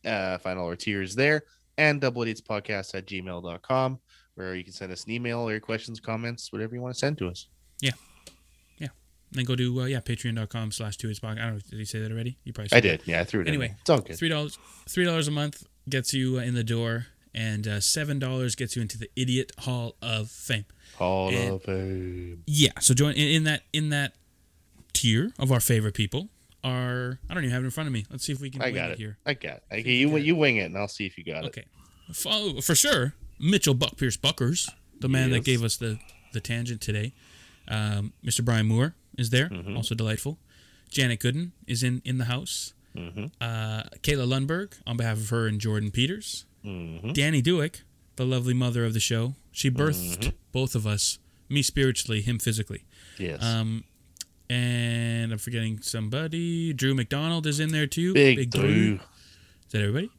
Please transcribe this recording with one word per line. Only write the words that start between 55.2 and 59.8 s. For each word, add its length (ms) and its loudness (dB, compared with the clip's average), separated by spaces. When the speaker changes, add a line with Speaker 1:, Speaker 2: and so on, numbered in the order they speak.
Speaker 2:
I'm 80 -4
forgetting 420 -4
somebody. 920 -2
Drew 200 2
McDonald 540 0
is 140 0
in 100 0
there 160 2
too. 260 0
Speaker 1:
Big 240 10
Speaker 2:
Big 140 0
Drew. 100 2
Speaker 1:
Drew. 340 6
Speaker 2:
Is 760 -18
that 100 2